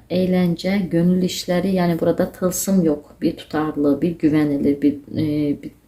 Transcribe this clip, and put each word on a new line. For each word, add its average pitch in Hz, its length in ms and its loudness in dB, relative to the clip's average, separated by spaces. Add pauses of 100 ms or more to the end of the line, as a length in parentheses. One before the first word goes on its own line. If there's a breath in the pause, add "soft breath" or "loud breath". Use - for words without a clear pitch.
eğlence, 180 840 0
gönül 180 320 2
işleri. 180 520 -2
Yani 170 240 0
burada 170 320 0
tılsım 185 540 0
yok. 147 360 -2
Bir 165 160 -2
tutarlı, 147 640 -2
bir 165 180 -2
güvenilir, 147 640 2
bir, 143 160 2 (180)
e, 147 480 -2
bir, - 80 -14 (160)